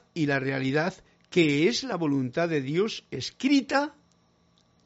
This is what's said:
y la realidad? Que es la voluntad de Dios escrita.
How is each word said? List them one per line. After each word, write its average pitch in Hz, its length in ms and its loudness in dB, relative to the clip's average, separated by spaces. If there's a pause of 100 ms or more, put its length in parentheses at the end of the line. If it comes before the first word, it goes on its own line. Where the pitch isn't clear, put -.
(120)
y 156 140 -2
la 143 120 0
realidad? 135 560 -2 (360)
Que 160 380 4
es 240 160 -2
la 240 120 -6
voluntad 147 520 0
de 156 120 0
Dios 165 500 -2
escrita. 277 840 0 (920)